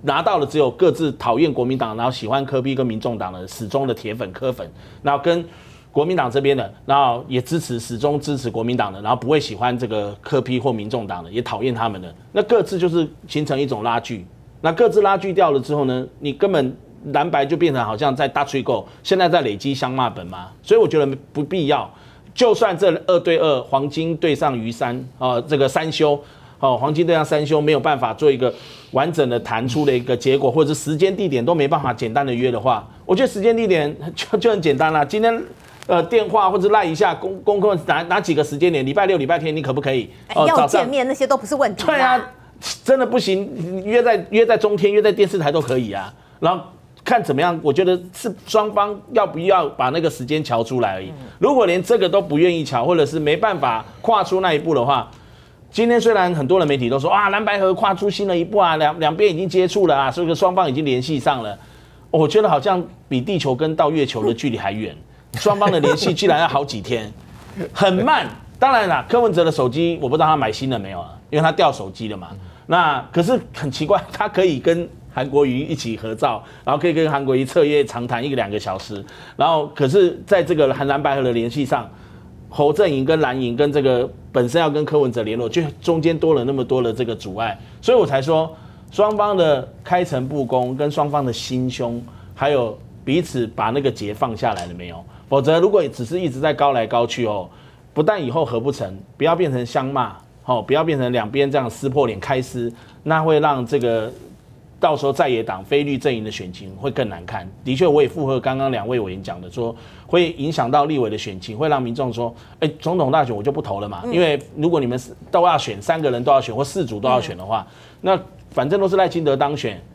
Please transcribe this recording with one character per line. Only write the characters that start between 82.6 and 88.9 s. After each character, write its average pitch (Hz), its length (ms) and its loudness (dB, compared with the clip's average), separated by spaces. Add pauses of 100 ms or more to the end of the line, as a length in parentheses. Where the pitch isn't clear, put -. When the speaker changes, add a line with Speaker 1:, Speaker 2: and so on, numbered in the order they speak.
Speaker 1:
阵 175 180 2
营 135 140 0
跟 160 160 2
蓝 131 180 0
营 120 160 -2
跟 147 180 2
这 143 100 0
个 127 260 2 (240)
本 165 160 2
身 147 120 2
要 160 100 2
跟 151 140 0
柯 151 140 0
文 131 140 2
哲 117 100 -4
联 107 140 -4
络， 117 120 -4
就 175 120 0 (200)
中 165 200 0
间 160 160 2
多 160 160 2
了 135 120 2
那 139 80 -2
么 131 120 -2
多 127 160 0
的 117 120 0
这 120 120 -2
个 113 100 -4
阻 98 220 -10
碍， 110 220 -4 (240)
所 240 120 4
以 247 40 6
我 180 80 4
才 135 160 0
说 160 280 2 (400)